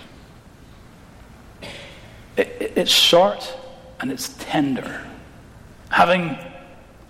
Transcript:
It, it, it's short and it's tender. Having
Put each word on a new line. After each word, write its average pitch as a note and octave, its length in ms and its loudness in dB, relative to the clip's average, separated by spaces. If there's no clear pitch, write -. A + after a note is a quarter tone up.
It, - 880 -8
it, - 180 -6
it's F3+ 140 2
short - 640 4
and C3 100 -4
it's - 300 -10
tender. C#3 640 -2
Having F3 480 2